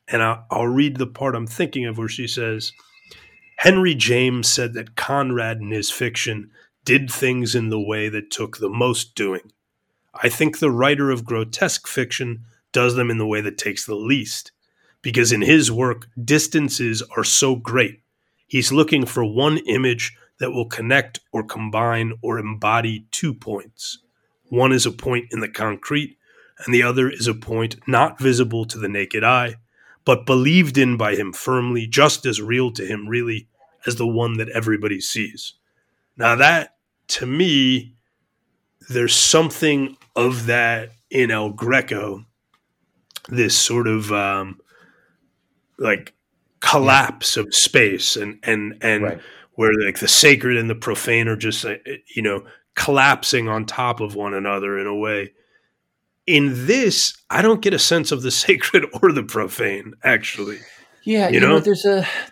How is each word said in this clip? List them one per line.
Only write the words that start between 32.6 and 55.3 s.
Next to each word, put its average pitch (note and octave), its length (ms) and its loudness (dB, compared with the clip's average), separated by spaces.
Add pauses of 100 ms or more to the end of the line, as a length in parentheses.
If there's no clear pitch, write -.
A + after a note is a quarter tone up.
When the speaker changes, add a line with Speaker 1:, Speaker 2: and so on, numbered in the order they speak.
Speaker 1:
to G#2+ 140 -8
him G#2 220 -8
really A2+ 400 -4 (380)
as A#2+ 120 -4
the A#2 100 -2
one A#2 300 0
that A2 120 -4
everybody G#2+ 520 -2
sees." - 520 -8 (640)
Now A#2 180 2
that, D3 420 2 (320)
to - 160 -6
me, C3 680 2 (960)
there's A#2+ 260 0
something D3+ 840 2 (180)
of A#2+ 320 0
that A#2 440 0 (180)
in B2+ 220 2
El G#2+ 180 -2
Greco, G#2+ 760 -2 (1000)
this A#2+ 300 2
sort A#2+ 300 0
of, G#2+ 240 0
um, G2 480 -2 (1200)
like, A2 360 -2 (460)
collapse - 800 2
Speaker 2:
Yeah. A2 60 -2
Speaker 1:
of G#2 100 -12
space G#2 640 2
and, G#2 280 -10
and, G#2+ 380 -4
and G#2+ 220 0
Speaker 2:
Right. E2+ 160 -4 (340)
Speaker 1:
where, A2 180 2 (140)
like, G2 140 -4
the G#2 80 -2
sacred B2 500 6
and A2+ 120 -2
the A2 60 -2
profane A#2 520 0
are A2 100 -2
just, A2 280 -4
uh, G#2 100 -6 (400)
you A#2+ 60 -6
know, G2+ 240 -2 (300)
collapsing C3+ 720 2
on A2 180 -2
top A#2+ 360 -4
of G#2 140 -8
one G2+ 180 -6
another G2+ 440 -4
in G2 100 -4
a G#2 80 -4
way. G#2 380 -4 (920)